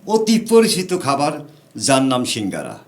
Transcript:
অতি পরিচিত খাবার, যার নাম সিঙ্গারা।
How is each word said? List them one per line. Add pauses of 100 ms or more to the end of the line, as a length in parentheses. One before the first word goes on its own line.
অতি
পরিচিত
খাবার, (440)
যার
নাম
সিঙ্গারা।